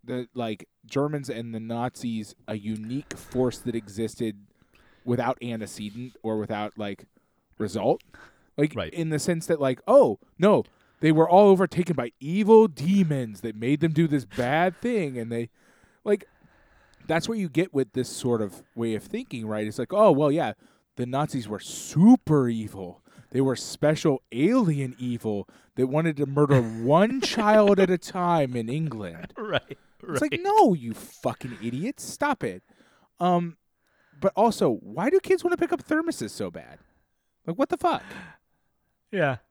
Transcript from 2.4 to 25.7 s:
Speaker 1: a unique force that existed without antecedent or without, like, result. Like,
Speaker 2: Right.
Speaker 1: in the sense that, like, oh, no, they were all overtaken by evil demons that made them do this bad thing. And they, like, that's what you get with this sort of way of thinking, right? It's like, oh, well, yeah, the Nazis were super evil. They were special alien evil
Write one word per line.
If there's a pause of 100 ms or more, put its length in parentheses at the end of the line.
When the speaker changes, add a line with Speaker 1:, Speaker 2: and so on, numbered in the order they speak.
Speaker 1:
a
unique
force
that
existed (680)
without
antecedent
or
without,
like, (540)
result. (540)
Like,
Speaker 2:
Right.
Speaker 1:
in
the
sense
that,
like,
oh, (200)
no, (360)
they
were
all
overtaken
by
evil
demons
that
made
them
do
this
bad
thing.
And
they, (540)
like, (840)
that's
what
you
get
with
this
sort
of (120)
way
of
thinking,
right?
It's
like,
oh,
well,
yeah, (420)
the
Nazis
were
super
evil. (280)
They
were
special
alien
evil (280)